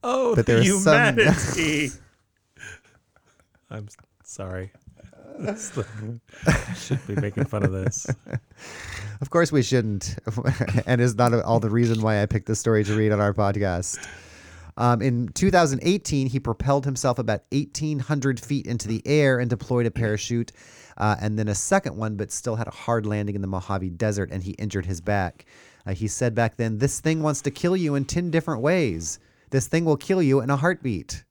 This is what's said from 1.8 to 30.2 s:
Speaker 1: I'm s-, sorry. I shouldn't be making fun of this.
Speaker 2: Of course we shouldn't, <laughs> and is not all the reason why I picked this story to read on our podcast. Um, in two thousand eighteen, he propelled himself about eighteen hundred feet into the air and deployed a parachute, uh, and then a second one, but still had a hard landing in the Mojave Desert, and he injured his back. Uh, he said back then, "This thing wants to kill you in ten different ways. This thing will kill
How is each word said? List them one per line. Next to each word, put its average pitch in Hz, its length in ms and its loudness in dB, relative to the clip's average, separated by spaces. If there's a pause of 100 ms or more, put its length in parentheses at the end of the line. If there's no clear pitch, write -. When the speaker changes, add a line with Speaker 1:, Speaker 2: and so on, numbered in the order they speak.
Speaker 1:
I'm 104 160 -12
s-, - 120 -20 (260)
sorry. 92 480 -10 (760)
I 208 80 -4 (1200)
shouldn't - 320 -6
be 104 80 -4
making 117 300 -2
fun 104 180 -2
of 98 80 2
this. 95 340 -4 (1120)
Speaker 2:
Of 135 120 -6
course 170 200 2
we 143 120 4
shouldn't, 110 520 0 (360)
<laughs> - 340 0
and 123 160 2
is 123 140 2
not 120 180 4
all 113 260 2
the 107 120 0
reason 113 300 2
why 107 200 4
I 107 60 2
picked - 180 -2
this 110 140 -2
story 110 240 4
to 104 120 0
read 107 160 4
on 104 80 2
our 101 140 2
podcast. 98 720 -2 (720)
Um, 120 240 2
in 120 280 0
two 185 200 2
thousand 160 340 4
eighteen, 151 440 0
he 127 120 -2
propelled 131 460 0
himself 131 320 0
about 110 240 -2 (100)
eighteen 147 480 -2
hundred 135 400 -2
feet - 280 -4
into 110 200 -4
the 110 200 -2
air 139 320 4
and 120 100 0
deployed 120 380 0
a 110 40 0
parachute, 113 600 -2 (460)
uh, 107 220 2
and 107 200 -2
then 107 80 0
a 104 80 0
second 165 420 0
one, 107 180 -4
but 101 160 -6
still - 260 -6
had 117 100 -6
a - 40 -12
hard 113 360 -2
landing 104 280 -2
in 101 60 -4
the 95 60 -4
Mojave 95 440 -4
Desert, 98 400 -2
and 92 120 -6
he 95 80 -8
injured 101 340 -6
his 87 160 -6
back. 98 440 -2 (400)
Uh, 98 80 -6
he 104 140 -4
said 113 280 -2
back 117 220 0
then, 113 200 -2
"This 135 220 -2
thing 160 240 0
wants 151 180 0
to 143 100 -2
kill 175 240 0
you 156 200 0
in 139 100 0
ten 175 240 -2
different 156 320 -2
ways. 123 580 0 (300)
This 135 180 0
thing 165 180 0
will 151 120 4
kill 185 240 0